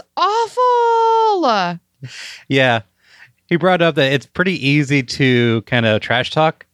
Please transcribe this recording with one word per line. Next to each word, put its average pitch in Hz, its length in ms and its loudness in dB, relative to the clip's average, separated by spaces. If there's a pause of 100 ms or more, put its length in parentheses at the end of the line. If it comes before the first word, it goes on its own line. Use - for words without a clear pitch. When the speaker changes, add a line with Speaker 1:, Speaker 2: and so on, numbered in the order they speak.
(160)
Speaker 1:
awful. 440 1600 0 (680)
Speaker 2:
Yeah. 131 340 2 (680)
He 175 80 0
brought 175 260 0
up 165 140 2
that 139 160 2
it's 143 140 -2
pretty 180 400 -4
easy 139 380 2
to 120 640 0
kinda 113 340 0
trash 123 320 -4
talk 156 420 -2